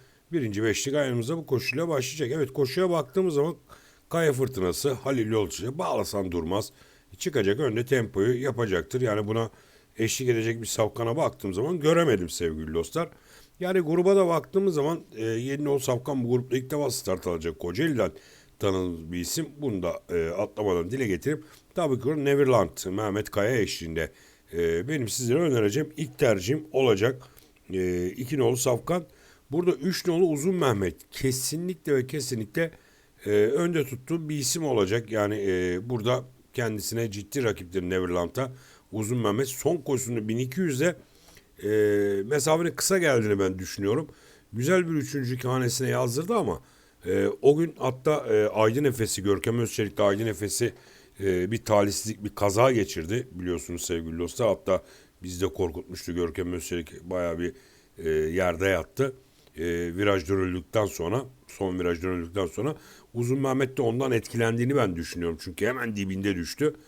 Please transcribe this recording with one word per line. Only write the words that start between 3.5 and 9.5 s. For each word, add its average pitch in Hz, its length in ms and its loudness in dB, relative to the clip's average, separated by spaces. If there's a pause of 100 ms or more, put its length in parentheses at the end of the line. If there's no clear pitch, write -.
Kaya 160 240 2
Fırtınası, 123 580 0
Halil 123 400 0
Yolcu'ya 110 460 -2
bağlasan 107 540 -2
durmaz. 87 400 -2 (460)
Çıkacak, 110 420 2
önde 120 260 0
tempoyu 120 560 2
yapacaktır. 117 600 0
Yani 104 260 0
buna 113 220 0 (480)